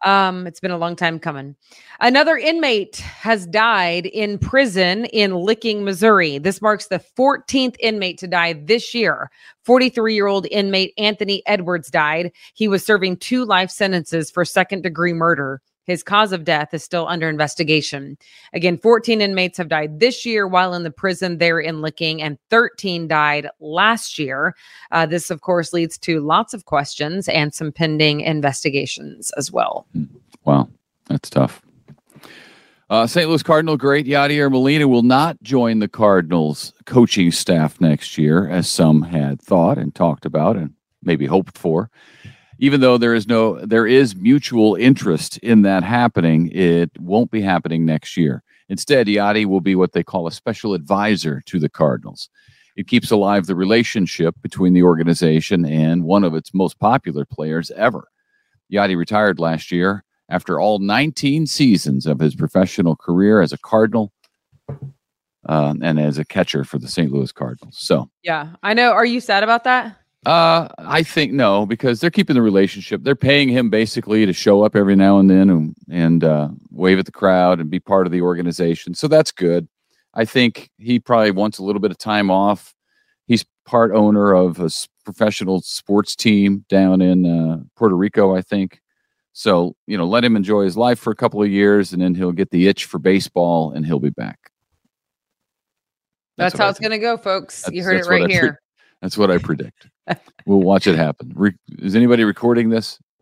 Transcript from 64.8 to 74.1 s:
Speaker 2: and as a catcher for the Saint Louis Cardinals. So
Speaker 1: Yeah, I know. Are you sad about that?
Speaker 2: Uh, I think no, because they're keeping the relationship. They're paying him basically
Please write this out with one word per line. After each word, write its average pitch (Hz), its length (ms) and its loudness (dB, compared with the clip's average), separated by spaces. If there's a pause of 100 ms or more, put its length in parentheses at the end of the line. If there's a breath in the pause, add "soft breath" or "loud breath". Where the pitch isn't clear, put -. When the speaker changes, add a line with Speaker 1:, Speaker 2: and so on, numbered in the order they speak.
Speaker 2:
and 80 160 -2
as 73 200 0
a 73 80 -6
catcher 76 400 -4
for - 120 -10
the 65 120 -10
Saint 120 240 -2
Louis 69 180 -4
Cardinals. - 480 -12
So - 300 -2 (120)
Speaker 1:
Yeah, 160 280 -6 (140)
I 202 100 -2
know. 240 180 4
Are 214 140 2
you 240 160 -2
sad 202 220 0
about 233 200 0
that? 254 320 -2 (300)
Speaker 2:
Uh, 165 420 2 (120)
I 131 220 -2
think 151 300 -2
no, 107 340 2
because 117 360 -2
they're 170 80 2
keeping - 240 0
the 123 80 4
relationship. 98 600 2
They're 135 120 0
paying 139 320 2
him 123 220 2
basically 110 560 0